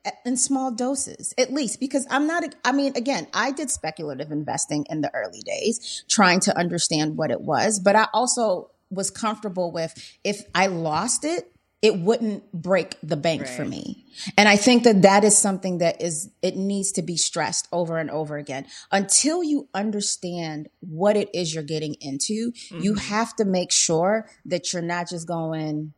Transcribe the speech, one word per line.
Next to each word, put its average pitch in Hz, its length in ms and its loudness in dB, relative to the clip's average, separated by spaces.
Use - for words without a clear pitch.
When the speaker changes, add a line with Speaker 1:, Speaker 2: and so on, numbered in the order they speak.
Speaker 1:
a-, 208 60 -6
in 247 100 0
small 262 360 0
doses, 247 680 -6
at 254 160 0
least, 277 260 -2
because 269 300 -2
I'm 285 180 2
not, 339 280 -2
I 247 60 4
mean, 277 260 0
again, 247 380 -2
I 220 160 0
did 277 180 -6
speculative 151 600 -6
investing 147 580 -2
in 156 120 -2
the 143 120 -2
early 104 280 -6
days, - 680 -4
trying 185 320 6
to - 160 2
understand 165 600 0
what 156 120 -2
it 120 120 -2
was, 175 380 0
but 196 160 4
I 214 180 6
also 226 580 0
was 190 200 -4
comfortable 202 640 -4
with, 165 240 -6
if 196 200 -2
I 185 140 4
lost 170 580 -2
it, 339 240 -2
it 214 180 4
wouldn't 214 540 0
break 180 480 0
the 156 160 -2
bank 143 300 -2
for - 160 -8
Speaker 2:
Right. - 80 -6
Speaker 1:
me. - 340 -12
And 208 100 8
I 208 80 8
think 233 280 6
that 214 180 8
that 196 220 8
is 208 120 8
something 185 440 0
that 170 220 2
is, 165 280 -4
it 185 120 -2
needs 196 380 -2
to 190 80 -2
be 165 160 -4
stressed - 540 -2
over 170 260 0
and 160 140 -4
over 151 260 -4
again. 139 300 -8
Until 254 520 2
you 302 300 -2
understand 175 960 -4
what 185 360 0
it 202 160 0
is 160 220 -4
you're 160 80 -6
getting 151 380 -6
into, 139 320 -6
you 185 240 -2
Speaker 3:
Mm-hmm. 208 40 0
Speaker 1:
have 220 240 -2
to 220 80 2
make 185 260 0
sure 190 580 2
that 175 260 -4
you're 180 120 -4
not 175 260 -4
just 165 180 -8
going 156 720 -4